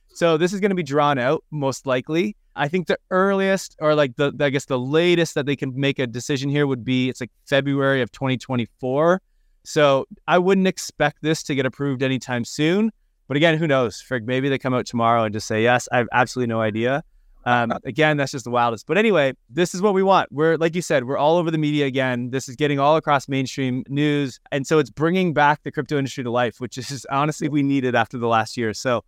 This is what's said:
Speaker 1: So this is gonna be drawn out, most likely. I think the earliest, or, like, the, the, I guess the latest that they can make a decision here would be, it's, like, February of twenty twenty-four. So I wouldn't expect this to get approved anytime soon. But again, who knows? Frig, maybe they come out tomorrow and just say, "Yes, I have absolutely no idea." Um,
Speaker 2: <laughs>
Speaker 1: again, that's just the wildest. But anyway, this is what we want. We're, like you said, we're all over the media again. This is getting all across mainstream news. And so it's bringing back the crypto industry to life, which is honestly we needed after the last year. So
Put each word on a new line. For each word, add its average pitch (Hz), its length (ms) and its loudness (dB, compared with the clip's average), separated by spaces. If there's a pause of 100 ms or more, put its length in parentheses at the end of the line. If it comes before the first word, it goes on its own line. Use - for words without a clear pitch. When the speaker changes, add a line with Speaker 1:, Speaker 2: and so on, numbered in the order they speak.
Speaker 1:
So 170 300 2
this 175 140 2
is 202 80 -4
gonna 196 140 2
be 180 80 -2
drawn 147 380 2
out, 135 320 0
most 139 340 -4
likely. 156 500 -2 (180)
I 143 140 -2
think 175 200 -2
the 185 120 0 (120)
earliest, 190 680 0
or, 151 160 2
like, 139 220 2
the, 143 160 0
the, 131 100 -2
I 143 60 2
guess 135 160 -2
the 135 120 -2
latest 160 580 2
that 147 100 0
they 143 100 0
can 135 180 -6
make 139 260 0
a 131 60 0
decision 127 440 -4
here 147 180 2
would 131 160 -2
be, 127 240 0
it's, 123 140 -8
like, 120 100 -8 (140)
February 139 560 2
of 113 100 -4
twenty 131 260 -2
twenty-four. 131 840 0 (420)
So 139 420 2 (220)
I 160 100 4
wouldn't 185 300 4
expect - 540 -4
this 156 220 -2
to 147 120 -4
get 131 100 -2
approved 135 380 -4
anytime 127 400 -2
soon. 185 480 0 (380)
But 131 80 -2
again, 160 200 4
who 165 100 0
knows? 131 380 0
Frig, 120 200 -6
maybe 131 240 -2
they 135 80 0
come 127 160 -2
out 123 120 -2
tomorrow 117 380 2
and 107 80 -2
just 104 160 -8
say, 110 160 0
"Yes, 120 300 2
I 123 60 2
have 117 120 -2
absolutely 123 380 0
no 113 100 -2
idea." 113 460 -2 (400)
Um, 120 340 0
Speaker 2:
<laughs> - 60 -16
Speaker 1:
again, 151 320 0
that's 139 160 -2
just 131 100 -8
the 120 80 -8
wildest. 120 340 0
But 160 120 -2
anyway, 185 340 4 (180)
this 165 240 -2
is 180 80 -6
what 208 120 2
we 190 100 2
want. 190 260 4
We're, 156 280 0
like 165 180 0
you 180 60 -2
said, 143 240 0
we're 131 120 -4
all 151 200 2
over 165 140 0
the 160 60 -2
media 147 280 0
again. 127 460 -2
This 131 180 -6
is 120 80 -16
getting 143 220 0
all 147 180 4
across 147 320 0
mainstream 131 580 -4
news. 143 540 -2 (100)
And 139 160 -4
so 160 100 4
it's 147 120 2
bringing 170 440 0
back 147 300 4
the 139 80 -8
crypto 147 260 -4
industry 135 280 -4
to 120 60 -4
life, 120 280 -2
which 123 180 -10
is 131 320 -10
honestly 151 380 -2
we 143 160 0
needed 135 320 0
after 117 220 0
the 117 100 -2
last 110 300 0
year. 113 160 -2
So 120 340 -2